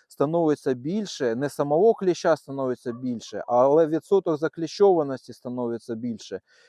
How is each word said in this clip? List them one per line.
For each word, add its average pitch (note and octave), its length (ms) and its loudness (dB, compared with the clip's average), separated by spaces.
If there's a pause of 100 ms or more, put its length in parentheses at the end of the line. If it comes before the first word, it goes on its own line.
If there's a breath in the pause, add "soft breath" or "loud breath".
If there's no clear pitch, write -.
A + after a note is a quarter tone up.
становиться D3+ 680 0
більше, D3 600 -4
не C3+ 140 -4
самого D#3+ 460 2
кліща F3 420 0
становиться C3 560 -6
більше, A#2+ 540 -8
але C#3 400 6
відсоток D#3+ 500 0
закліщованості D#3+ 960 0
становиться A#2+ 640 -8
більше. A2 460 -8 (280 soft breath)